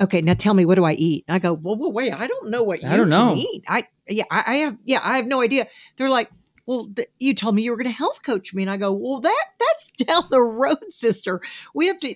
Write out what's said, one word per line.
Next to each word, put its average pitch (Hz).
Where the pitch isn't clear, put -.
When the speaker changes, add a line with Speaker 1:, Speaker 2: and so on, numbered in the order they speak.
Speaker 1:
"Okay, 190
now 170
tell 208
me, 180
what 180
do 185
I 156
eat?" 160
I 180
go, 175
"Well, 165
well, 277
wait, 240
I 220
don't 480
know 233
what 190
Speaker 2:
I 131
Speaker 1:
you 190
Speaker 2:
don't 202
Speaker 1:
can 220
Speaker 2:
know. 170
Speaker 1:
eat. 381
I, 220
yeah, 208
I, 202
I 240
have, 294
yeah, 254
I 226
have 233
no 262
idea." 233
They're 269
like, 247
"Well, 233
th-, 240
you 262
told 214
me 214
you 240
were 226
gonna 254
health -
coach 202
me." 190
And 190
I 202
go, 196
"Well, 240
that, 427
that's 640
<laughs> 247
down 339
the 262
road, 269
sister. 196
We 311
have 370
to, 247